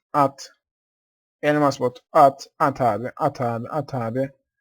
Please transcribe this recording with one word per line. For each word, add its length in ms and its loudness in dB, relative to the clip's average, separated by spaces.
at. 380 0
Elmas 380 0
bot 200 -4
at, 360 4
at 220 0
abi, 340 0
at 260 -4
abi, 280 -4
at 240 -6
abi. 380 -4